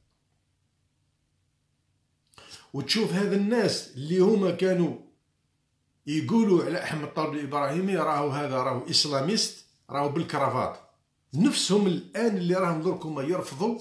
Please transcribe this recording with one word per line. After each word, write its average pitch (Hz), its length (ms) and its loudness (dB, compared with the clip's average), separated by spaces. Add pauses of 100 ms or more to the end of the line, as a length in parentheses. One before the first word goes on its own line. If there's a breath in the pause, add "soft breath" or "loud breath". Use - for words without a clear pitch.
(2750 loud breath)
وتشوف 160 400 0
هذا 190 220 2
الناس 202 600 0
اللي 156 240 0
هما 190 320 6
كانوا 175 480 2 (1080)
يقولوا 160 580 4
على 160 180 -2
أحمد 151 300 -6
طلب 156 200 -2
الإبراهيمي 147 640 -2
راهو 151 340 0
هذا 135 260 -2
راهو 127 340 -2
إسلاميست، 147 760 0 (240)
راهو 143 200 -2
بالكرافات، 135 680 -2 (540)
نفسهم 202 540 2
الآن 202 500 -2
اللي 175 180 0
راهم 170 260 0
درك 170 240 -4
هما 147 180 -6
يرفضوا 180 580 -4